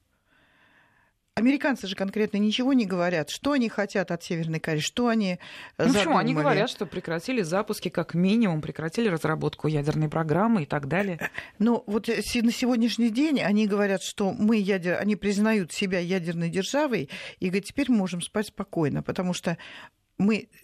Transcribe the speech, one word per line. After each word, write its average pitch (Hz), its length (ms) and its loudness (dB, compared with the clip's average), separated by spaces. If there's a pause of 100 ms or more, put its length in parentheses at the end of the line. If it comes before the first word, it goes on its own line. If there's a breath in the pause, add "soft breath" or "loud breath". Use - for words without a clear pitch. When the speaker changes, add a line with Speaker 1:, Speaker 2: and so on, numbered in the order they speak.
(1300 soft breath)
Speaker 1:
Американцы 254 540 0
же 190 80 -6
конкретно 208 420 -2
ничего 226 360 2
не 240 120 4
говорят. 175 440 0
Что - 240 -2
они 240 160 2
хотят 196 420 -2
от 170 100 -4
Северной 160 380 -4
Кореи? 160 220 -2
Что 240 260 0
они, 208 320 0 (380 loud breath)
э, - 80 2
Speaker 2:
Ну, 269 80 6
почему? 320 240 4
Они 220 160 2
Speaker 1:
задумали? 151 100 2 (120)
Speaker 2:
говорят, 214 140 2
что - 160 -6
прекратили 175 560 -4
запуски, 190 460 -2
как 165 260 -4
минимум, 190 480 2
прекратили 160 460 -4
разработку 156 600 -2
ядерной 151 400 0
программы 165 540 2
и - 20 -6
так 139 240 -4
далее. 180 400 -2 (280 loud breath)
Speaker 1:
Ну, 226 300 2
вот, 214 220 -2
э, 220 120 0
се-, 240 200 -2
на 233 100 4
сегодняшний 233 580 2
день 262 320 2
они 208 240 2
говорят, 196 380 0
что 196 300 -2
мы 214 240 2
ядер-, 180 420 0
они 208 160 0
признают 208 560 0
себя 190 280 -2
ядерной 170 500 -2
державой, 196 600 -2 (300 loud breath)
и 180 80 -4
говорят: 190 180 0
"Теперь 277 240 -4
мы 240 100 4
можем 180 220 -2
спать 214 260 -4
спокойно, 151 540 -2
потому 180 320 -2
что 170 240 -4 (600 loud breath)
мы 202 320 2 (140)